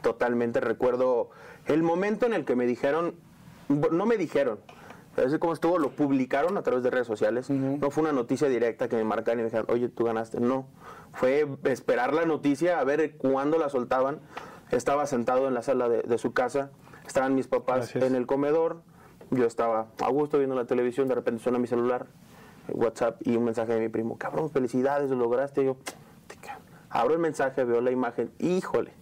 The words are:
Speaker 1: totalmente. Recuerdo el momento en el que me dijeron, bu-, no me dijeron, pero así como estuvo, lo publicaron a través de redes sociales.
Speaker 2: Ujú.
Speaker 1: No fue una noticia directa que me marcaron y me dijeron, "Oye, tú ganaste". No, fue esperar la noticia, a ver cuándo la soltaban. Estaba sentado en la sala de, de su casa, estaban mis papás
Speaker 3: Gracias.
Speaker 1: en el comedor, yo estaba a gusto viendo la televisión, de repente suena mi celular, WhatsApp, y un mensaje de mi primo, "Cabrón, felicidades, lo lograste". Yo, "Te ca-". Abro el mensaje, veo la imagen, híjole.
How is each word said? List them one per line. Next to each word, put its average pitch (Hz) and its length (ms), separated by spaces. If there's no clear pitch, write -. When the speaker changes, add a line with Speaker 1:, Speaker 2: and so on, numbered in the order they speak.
Speaker 1:
totalmente. 120 580
Recuerdo 123 680
el 156 160
momento 202 440
en 226 80
el 156 100
que 127 120
me 123 100
dijeron, 143 480
bu-, 147 200
no 170 140
me 226 140
dijeron, 139 400
pero 131 120
así 156 100
como 165 160
estuvo, 170 240
lo 139 140
publicaron 139 680
a - 40
través 127 200
de 123 80
redes 123 160
sociales. 113 420
Speaker 2:
Ujú. 135 320
Speaker 1:
No 139 100
fue 156 120
una 156 100
noticia 135 380
directa 117 380
que 123 80
me 110 80
marcaron 110 360
y - 40
me 113 40
dijeron, 110 220
"Oye, 120 180
tú 117 160
ganaste". 113 360
No, 131 260
fue 143 340
esperar 131 480
la 165 140
noticia, 151 540
a 131 40
ver 147 320
cuándo 135 420
la 147 120
soltaban. 131 500
Estaba 139 360
sentado 127 420
en 131 60
la 120 80
sala 127 260
de, 113 140
de 113 160
su 120 160
casa, 139 360
estaban 135 280
mis 131 120
papás 127 320
Speaker 3:
Gracias. 127 120
Speaker 1:
en 131 100
el 123 120
comedor, 160 560
yo 127 160
estaba 113 400
a - 80
gusto 147 280
viendo 131 180
la 123 100
televisión, 123 420
de 127 60
repente 120 280
suena 123 160
mi 123 100
celular, 123 380
WhatsApp, - 560
y 117 120
un 117 80
mensaje 113 300
de 113 60
mi 113 80
primo, 113 300
"Cabrón, 151 320
felicidades, 135 600
lo 131 60
lograste". 131 480
Yo, 131 120
"Te - 100
ca-". - 220
Abro - 240
el 165 60
mensaje, 156 440
veo 117 160
la 127 100
imagen, 127 480
híjole. 165 640